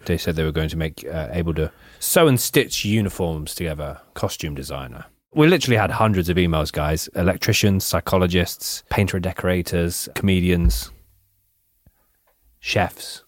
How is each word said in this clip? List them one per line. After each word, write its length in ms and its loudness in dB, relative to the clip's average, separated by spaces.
They 140 0
said 180 -2
they 80 0
were 80 0
going 160 -2
to 80 -6
make, 340 -6
uh, 220 -6
able 220 -2
to 180 -2
sew 260 4
and 100 4
stitch 460 0
uniforms 720 -2
together. 460 -8
Costume 400 -6
designer. 500 -12
We 140 6
literally 300 4
had 140 2
hundreds 360 2
of 80 2
emails, 380 2
guys. 420 -2
Electricians, 720 2
psychologists, 1040 0
painter 260 0
and 80 -2
decorators, 880 -2
comedians, 800 2
chefs. 680 -4